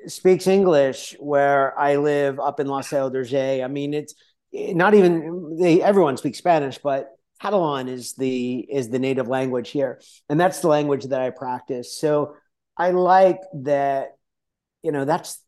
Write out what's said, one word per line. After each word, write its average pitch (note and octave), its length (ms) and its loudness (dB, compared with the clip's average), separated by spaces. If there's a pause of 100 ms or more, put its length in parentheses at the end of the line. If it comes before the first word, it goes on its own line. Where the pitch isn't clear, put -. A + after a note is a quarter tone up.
speaks - 400 2
English E3 720 2
where C#3+ 580 2
I C#3+ 200 2
live C#3+ 420 0
up C#3+ 200 -4
in C#3 80 -4
La C#3 140 -4
Salle C3+ 280 -2
d'Urgell. C3 540 -2
I B2+ 40 -6
mean, C#3+ 260 -6
it's, D3 220 -8 (380)
eh, C#3 200 -8
not F#3 200 4
even, E3 680 2
they, F3 220 4
everyone E3+ 340 4
speaks B2+ 220 -6
Spanish, D3+ 400 0
but C3+ 320 -4 (320)
Catalan D3+ 480 -2
is B2+ 240 -12
the, B2+ 460 -4
is B2+ 300 -6
the B2+ 100 -2
native C3 280 -2
language B2+ 440 -4
here. C3+ 280 -4 (300)
And D3+ 100 2
that's F#3 200 2
the E3+ 100 0
language D3 360 0
that C3 140 -4
I B2+ 120 -4
practice. B2+ 680 -10
So D3 360 0 (420)
I F3+ 140 0
like F3+ 480 4 (240)
that, C#3 480 0 (720)
you D#3+ 100 -2
know, C3+ 120 -2
that's E3+ 420 -4